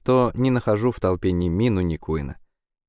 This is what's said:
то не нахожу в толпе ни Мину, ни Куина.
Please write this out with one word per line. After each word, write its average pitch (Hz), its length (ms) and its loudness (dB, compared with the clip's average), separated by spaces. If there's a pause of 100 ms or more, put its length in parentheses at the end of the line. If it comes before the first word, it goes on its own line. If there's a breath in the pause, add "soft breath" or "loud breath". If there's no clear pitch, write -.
то 127 300 2
не 131 160 0
нахожу 117 400 0
в - 100 -6
толпе 92 320 0
ни 87 160 0
Мину, 98 320 0
ни 82 160 -2
Куина. 73 400 -6 (520)